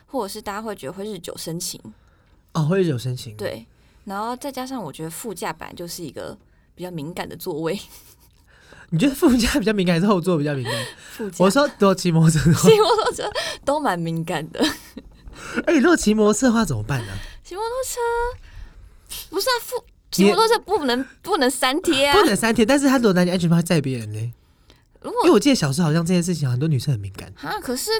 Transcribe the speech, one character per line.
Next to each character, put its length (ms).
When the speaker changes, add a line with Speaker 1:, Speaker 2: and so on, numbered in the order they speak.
Speaker 1:
或 180
者 40
是 120
大 140
家 80
会 140
觉 100
得 80
会 100
日 140
久 180
生 240
情。 220
Speaker 2:
哦， 120
会 180
日 40
久 80
生 220
情。 180
Speaker 1:
对， 300
然 160
后 140
再 160
加 140
上 160
我 120
觉 100
得 60
副 240
驾 180
本 160
来 60
就 140
是 160
一 80
个 260
比 80
较 80
敏 240
感 140
的 80
座 240
位。 180
Speaker 2:
你 60
觉 80
得 80
副 220
驾 200
比 60
较 80
敏 160
感 80
还 60
是 40
后 140
座 180
比 60
较 100
敏 120
感？ 200
Speaker 1:
副 180
驾。 100
Speaker 2:
我 100
说 160
如 220
果 80
骑 160
摩 180
托 0
车 100
的 140
话。 160
Speaker 1:
骑 80
摩 200
托 160
车 100
都 160
蛮 180
敏 240
感 300
的。 100
Speaker 2:
哎， 140
如 40
果 120
骑 180
摩 120
托 80
车 140
的 40
话 140
怎 100
么 80
办 240
呢？ 60
Speaker 1:
骑 140
摩 60
托 80
车， 1400
不 100
是 80
啊， 160
副-， 180
骑 140
摩 100
托 100
车 140
不 240
能， 160
Speaker 2:
你 60
Speaker 1:
不 160
能 120
三 320
贴 240
啊。 140
Speaker 2:
不 60
能 100
三 180
贴， 120
但 120
是 80
他 120
如 60
果 100
拿 100
你 80
安 80
全 100
帽 120
载 180
别 180
人 140
呢？ 220
Speaker 1:
如 80
果 140
Speaker 2:
因 60
为 20
我 80
记 80
得 80
小 160
时 100
候 60
好 60
像 120
这 80
件 80
事 140
情 140
很 100
多 80
女 100
生 140
很 80
敏 140
感。 240
Speaker 1:
啊， 240
可 120
是， 260